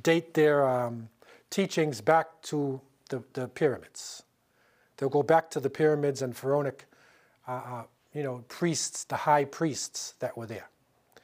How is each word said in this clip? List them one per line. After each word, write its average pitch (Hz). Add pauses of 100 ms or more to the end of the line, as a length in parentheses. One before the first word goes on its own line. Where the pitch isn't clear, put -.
date 165
their, 147
um, 120 (400)
teachings 156
back 160 (160)
to 139 (300)
the, 127 (100)
the 127
pyramids. - (720)
They'll 139
go 143
back 160
to 151
the 135
pyramids 147
and 123
pharaonic, 139 (640)
uh, 131
uh, 123 (300)
you 151
know, 123
priests, -
the -
high 147
priests -
that -
were 113
there. 104 (540)